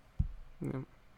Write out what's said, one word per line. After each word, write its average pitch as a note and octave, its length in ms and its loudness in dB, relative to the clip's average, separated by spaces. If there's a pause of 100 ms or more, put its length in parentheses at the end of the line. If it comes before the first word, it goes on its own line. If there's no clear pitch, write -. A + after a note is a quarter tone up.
(600)
Yep. D3 120 2 (440)